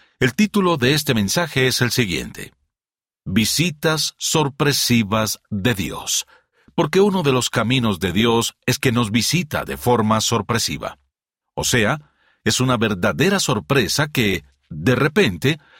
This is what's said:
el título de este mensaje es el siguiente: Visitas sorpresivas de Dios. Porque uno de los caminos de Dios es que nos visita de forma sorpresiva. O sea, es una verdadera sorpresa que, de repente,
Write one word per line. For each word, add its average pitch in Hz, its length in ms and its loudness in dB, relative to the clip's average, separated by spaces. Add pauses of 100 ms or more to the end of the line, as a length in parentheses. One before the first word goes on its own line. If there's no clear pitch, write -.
(180)
el 127 160 2
título 190 440 2
de 123 160 2
este 151 180 -2
mensaje 131 540 0
es 127 160 0
el 120 80 0
siguiente: 80 640 -4 (720)
Visitas 151 880 -2
sorpresivas 120 1200 0 (100)
de 107 240 0
Dios. - 520 -6 (480)
Porque 170 280 2
uno 190 200 2
de 143 100 2
los 123 180 0
caminos 113 500 0
de 90 120 -2
Dios 113 520 2
es 127 140 0
que 127 140 0
nos 113 180 0
visita 113 560 -2
de 69 100 -8
forma 110 460 2
sorpresiva. 110 760 -4 (580)
O - 100 -6
sea, 127 500 -2 (300)
es 113 180 0
una 127 160 2
verdadera 107 600 0
sorpresa 139 680 0
que, 104 340 0 (280)
de 90 240 0
repente, 143 680 0 (200)